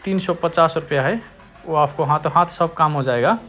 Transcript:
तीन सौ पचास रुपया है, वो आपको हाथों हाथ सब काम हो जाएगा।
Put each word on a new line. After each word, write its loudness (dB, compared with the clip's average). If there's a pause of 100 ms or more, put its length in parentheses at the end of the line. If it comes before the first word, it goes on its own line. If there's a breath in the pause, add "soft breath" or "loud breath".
तीन -2
सौ -2
पचास 2
रुपया -2
है, -2 (440)
वो -6
आपको 0
हाथों 0
हाथ 4
सब -4
काम 0
हो -2
जाएगा। 2 (120)